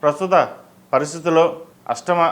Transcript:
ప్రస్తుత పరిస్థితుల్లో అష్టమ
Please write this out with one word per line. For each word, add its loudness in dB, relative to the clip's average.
ప్రస్తుత 2
పరిస్థితుల్లో 2
అష్టమ -2